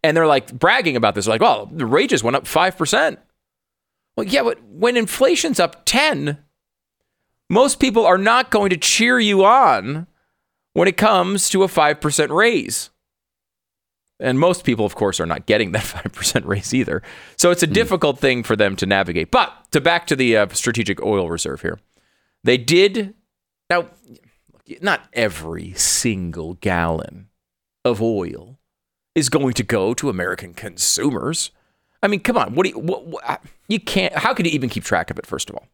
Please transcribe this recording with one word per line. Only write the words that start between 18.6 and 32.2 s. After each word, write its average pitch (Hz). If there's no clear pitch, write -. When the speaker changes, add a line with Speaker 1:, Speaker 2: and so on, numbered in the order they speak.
Speaker 1:
to 95
navigate. 90
But -
to 147
back 165
to 139
the, 123
uh, 104
strategic 113
oil 98
reserve 82
here. 85
They 127
did. 196
Now, 175
not 185
every 82
single 87
gallon 85
of 113
oil 107
is 143
going 135
to 123
go 104
to 143
American 90
consumers. 120
I 202
mean, 202